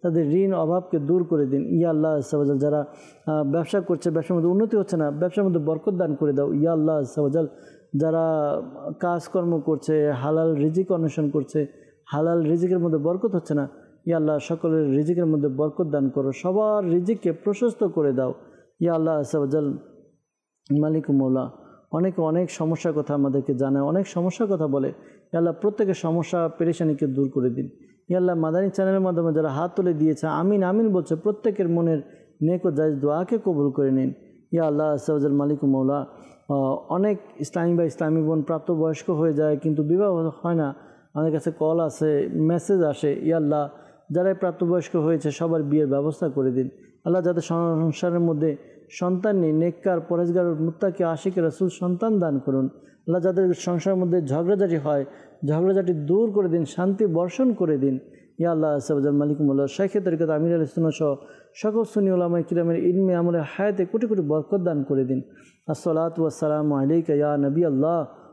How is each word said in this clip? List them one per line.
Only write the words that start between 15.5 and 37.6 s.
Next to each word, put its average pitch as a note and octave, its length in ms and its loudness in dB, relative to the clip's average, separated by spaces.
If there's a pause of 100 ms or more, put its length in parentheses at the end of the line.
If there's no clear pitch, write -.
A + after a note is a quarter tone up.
দান C#3+ 220 0
করো, C3+ 240 -2
সবার G3+ 580 0
রিজিককে F3+ 420 0
প্রশস্ত G#3 520 -2
করে D3+ 280 0
দাও। C3 220 -2 (460)
ইয়া E3+ 140 2
আল্লাহ D#3+ 240 0
আজ্জা D3 200 -2
ওয়া C#3+ 100 0
জাল, C#3+ 300 0 (1000)
মালিক D#3 300 0
মৌলা, C3 400 2 (420)
অনেকে F3 300 -2
অনেক D#3+ 280 0
সমস্যার D#3+ 420 -2
কথা D3 220 -2
আমাদেরকে C#3 400 0
জানায়, C#3 300 0
অনেক F3+ 220 0
সমস্যার F3+ 420 -2
কথা D#3+ 180 0
বলে। C3+ 220 0
ইয়া - 500 -8
আল্লাহ E3+ 220 0
প্রত্যেকের G#3 340 0
সমস্যা E3 640 -2
পেরেশানিকে D#3+ 480 0
দূর C3+ 240 0
করে B2+ 200 0
দিন। B2+ 180 -6 (400)
ইয়া F3 100 0
আল্লাহ F3+ 160 2
মাদানী E3+ 360 0
চ্যানেলের F#3+ 300 0
মাধ্যমে E3+ 320 0
যারা D#3 160 2
হাত D#3 280 -4
তুলে F3+ 180 2
দিয়েছে D#3 320 0
আমিন F3+ 360 0
আমিন G#3 300 2
বলছে, D#3+ 240 0
প্রত্যেকের G3+ 520 -2
মনের E3 340 0 (400)
নেক E3+ 240 0
ও F3+ 40 2
জায়েজ D3+ 300 0
দোয়াকে D#3+ 440 0
কবুল C#3+ 260 0
করে C3+ 200 0
নিন। C3+ 240 0 (380)
ইয়া E3 140 2
আল্লাহ D3+ 200 0
আজ্জা D3+ 260 -2
ওয়া D3 100 2
জাল, C#3+ 100 2
মালিক C#3+ 320 0
মৌলা, C3+ 340 2
আহ, - 560 -10 (340)
অনেক G3 300 0 (220)
ইসলামী E3+ 360 0